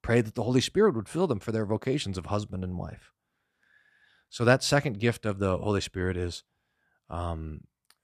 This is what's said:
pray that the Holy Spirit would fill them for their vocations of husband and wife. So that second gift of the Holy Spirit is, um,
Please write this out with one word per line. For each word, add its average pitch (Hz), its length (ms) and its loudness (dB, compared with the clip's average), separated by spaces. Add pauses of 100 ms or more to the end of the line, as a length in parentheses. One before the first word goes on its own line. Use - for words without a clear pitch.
pray 120 180 4
that 110 160 0
the 117 80 -2
Holy 127 160 4
Spirit 185 360 4
would 110 120 -4
fill 175 200 0
them 117 120 0
for - 120 -6
their 110 140 0
vocations 107 520 -2
of 82 80 -6
husband 101 360 -4
and 90 160 -4
wife. 85 340 -12 (1160)
So - 140 -6
that 123 200 6
second 139 360 2
gift 117 260 0
of 98 140 -2
the 95 200 2
Holy 101 200 2
Spirit 92 380 -2
is, 87 260 -6 (640)
um, 82 520 -6 (420)